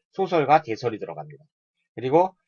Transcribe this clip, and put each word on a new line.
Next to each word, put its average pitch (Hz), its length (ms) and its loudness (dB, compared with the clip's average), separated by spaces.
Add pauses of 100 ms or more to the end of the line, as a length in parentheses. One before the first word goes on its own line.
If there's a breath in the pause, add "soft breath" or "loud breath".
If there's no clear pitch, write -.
(120)
소설과 160 500 2
대설이 113 360 -6
들어갑니다. 76 460 -14 (500)
그리고 151 400 0 (140)